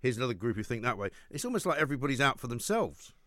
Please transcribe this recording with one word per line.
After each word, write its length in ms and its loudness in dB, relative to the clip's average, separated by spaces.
here's 140 2
another 180 0
group 220 0
who 60 -2
think 200 -4
that 140 0
way. 120 -2
It's 120 -6
almost 220 0
like 140 2
everybody's 420 2
out 180 4
for 60 -8
themselves. 680 -2